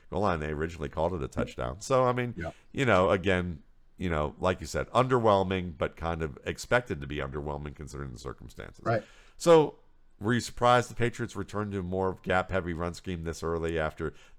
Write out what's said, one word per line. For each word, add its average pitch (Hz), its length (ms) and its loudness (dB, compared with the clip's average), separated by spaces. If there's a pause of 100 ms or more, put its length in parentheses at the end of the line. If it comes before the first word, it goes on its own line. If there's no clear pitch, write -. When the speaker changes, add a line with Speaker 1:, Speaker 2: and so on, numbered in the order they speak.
(120)
Speaker 1:
goal 90 100 -2
line. 90 180 2
They 76 120 -4
originally 78 380 -4
called 85 260 -2
it 73 80 -4
a 62 40 -6
touchdown. 62 540 -6
So, 127 220 2
I 123 100 2
mean, 123 240 -4
Speaker 2:
Yeah. 85 140 -8 (200)
Speaker 1:
you 135 140 0
know, 95 240 6
again, 90 540 0 (340)
you 90 140 -2
know, 76 280 0
like 90 220 0
you 78 60 -12
said, 69 240 -2
underwhelming, 98 840 2
but 80 200 -4
kind 80 260 -4
of 73 240 -6
expected 92 560 -2
to 71 60 -10
be 73 100 -6
underwhelming 71 580 -6
considering 69 360 -12
the 58 80 -14
circumstances. - 640 -14
Speaker 2:
Right. 113 180 0 (340)
Speaker 1:
So, 160 380 8 (440)
were 110 140 0
you 120 60 4
surprised 120 500 4
the 113 60 -14
Patriots 117 400 -2
returned 101 380 -6
to 101 60 -2
a 92 40 -4
more 92 380 0
gap-heavy 90 520 0
run 85 200 -4
scheme 85 300 -8
this 82 200 -6
early 82 360 -2
after 78 340 -4 (260)